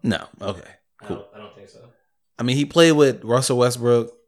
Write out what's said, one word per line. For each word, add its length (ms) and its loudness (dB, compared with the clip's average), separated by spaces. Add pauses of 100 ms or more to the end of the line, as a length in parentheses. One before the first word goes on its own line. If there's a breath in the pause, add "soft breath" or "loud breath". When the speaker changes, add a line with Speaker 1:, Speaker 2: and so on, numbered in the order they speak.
Speaker 1:
No. 240 -4 (160)
Okay. 260 -10 (340)
Speaker 2:
I 40 -20
Speaker 1:
Cool. 120 -10
Speaker 2:
don't, 160 -20
I 40 -20
don't 160 -20
think 140 -20
so. 100 -20 (600)
Speaker 1:
I 40 -8
mean, 140 -2
he 80 -2
played 280 4
with 300 2
Russell 360 -2
Westbrook 540 0 (160)